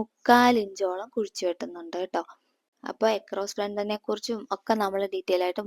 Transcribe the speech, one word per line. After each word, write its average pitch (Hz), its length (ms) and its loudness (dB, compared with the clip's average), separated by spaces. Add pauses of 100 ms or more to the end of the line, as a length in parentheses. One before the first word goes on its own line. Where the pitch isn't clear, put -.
മുക്കാൽ 247 580 4
ഇഞ്ചോളം 196 580 -4
കുഴിച്ചു 202 300 -4
വെട്ടുന്നുണ്ട് 175 580 -6
ട്ടോ. 175 200 -4 (600)
അപ്പൊ 214 220 0 (120)
across 202 380 -6
front-ിനെ 208 400 -4 (100)
കുറിച്ചും 214 360 -4 (120)
ഒക്കെ - 280 0
നമ്മൾ 196 180 0 (120)
ഡീറ്റെയിൽ 185 340 0
ആയിട്ട് 180 200 -2